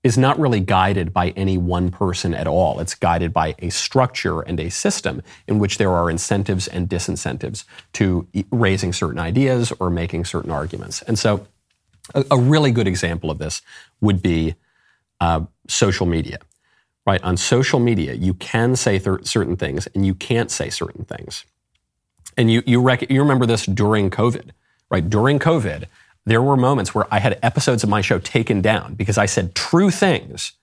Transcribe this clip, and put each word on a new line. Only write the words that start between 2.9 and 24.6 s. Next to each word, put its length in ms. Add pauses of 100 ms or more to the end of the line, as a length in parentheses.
guided 380
by 260
a 120
structure 720
and 180
a 80
system 540 (240)
in 120
which 200
there 140
are 180
incentives 580
and 200
disincentives 760 (300)
to 380
e-, 180
raising 420
certain 260
ideas 600
or 100
making 360
certain 260
arguments. 520
And 160
so 280 (680)
a, 180
a 60
really 320
good 160
example 440
of 80
this 240 (380)
would 200
be, 360 (640)
uh, 200 (280)
social 360
media, 340 (680)
right? 160
On 160
social 420
media, 320
you 220
can 420
say 220
thir-, 240
certain 340
things 380
and 100
you 100
can't 360
say 180
certain 380
things. 400 (920)
And 160
you, 140
you 160
rec-, 280
you 100
remember 260
this 180
during 460
covid, 400 (400)